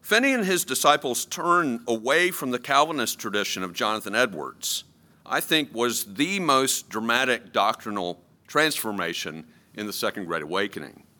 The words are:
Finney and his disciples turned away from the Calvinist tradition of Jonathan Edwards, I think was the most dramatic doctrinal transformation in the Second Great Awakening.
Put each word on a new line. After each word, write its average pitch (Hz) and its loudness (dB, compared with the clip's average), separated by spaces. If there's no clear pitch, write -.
Finney 254 2
and 226 0
his 185 0
disciples 139 2
turned 165 0
away 135 2
from 143 -6
the 123 -2
Calvinist 143 2
tradition 101 -2
of 92 -6
Jonathan 107 -2
Edwards, 90 -2
I 151 -2
think 143 0
was 113 -2
the 180 0
most 135 2
dramatic 117 0
doctrinal 104 -2
transformation 95 -2
in 104 -6
the 101 -8
Second 101 -4
Great 82 -2
Awakening. 82 -4